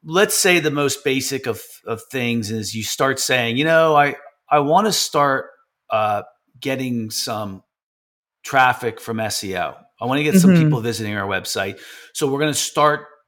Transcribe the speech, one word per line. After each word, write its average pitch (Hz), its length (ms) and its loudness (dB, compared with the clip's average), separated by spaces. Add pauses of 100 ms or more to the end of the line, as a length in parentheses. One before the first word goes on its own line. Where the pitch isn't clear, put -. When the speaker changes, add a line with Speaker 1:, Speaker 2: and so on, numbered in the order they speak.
Speaker 1:
let's 180 300 0
say 180 260 2
the 151 100 -2
most 139 340 -2
basic 135 420 -2
of, 110 160 -6 (240)
of 110 240 -8
things 117 400 -2
is 110 240 -6
you 110 80 -6
start 135 360 0
saying, 120 380 0
"You 143 80 0
know, 160 320 4
I, 143 200 4 (320)
I 147 120 4
wanna 175 320 2
start, 139 540 0 (440)
uh, 107 320 0 (380)
getting 127 500 -4
some 107 520 -8 (840)
traffic 127 560 0
from 107 200 -6
S 107 220 -4
E 95 140 -6
O. 80 180 -4 (260)
I - 40 -8
wanna 135 180 -2
get 151 140 2
some 185 140 8
Speaker 2:
Mm-hmm. 170 140 6
Speaker 1:
people 151 160 2
visiting 107 360 -4
our 98 100 -4
website. 98 540 -4 (320)
So 143 180 -2
we're 139 100 -2
gonna 151 140 0
start 147 520 0 (220)